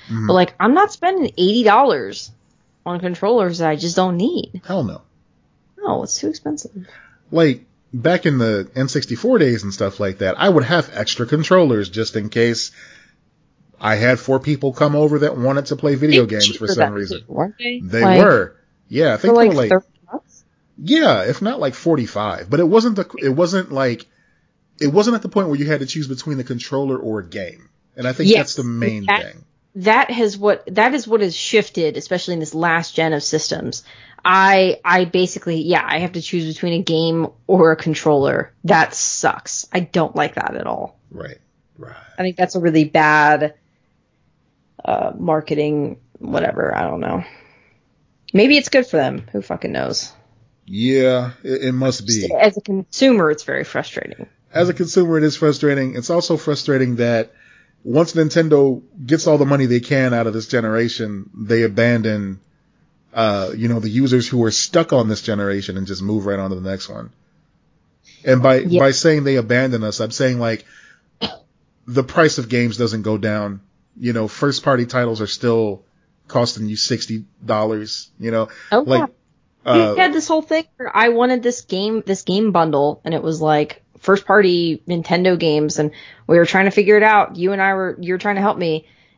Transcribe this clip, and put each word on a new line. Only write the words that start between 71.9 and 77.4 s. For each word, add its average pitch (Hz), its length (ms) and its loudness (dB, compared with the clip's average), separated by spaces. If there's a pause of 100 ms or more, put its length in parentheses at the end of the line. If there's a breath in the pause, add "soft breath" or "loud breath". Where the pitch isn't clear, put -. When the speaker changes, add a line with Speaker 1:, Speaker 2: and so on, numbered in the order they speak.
Speaker 1:
price 156 320 2
of 120 140 -6
games 120 260 0
doesn't 110 260 -2
go 107 140 -2
down. 104 440 -6 (380)
You 120 140 -4
know, 110 160 -2
first 143 340 -2
party 127 240 0
titles 120 360 -2
are 104 40 -4
still 113 560 -2 (440)
costing 117 400 -2
you 107 100 -6
sixty 113 480 -6 (200)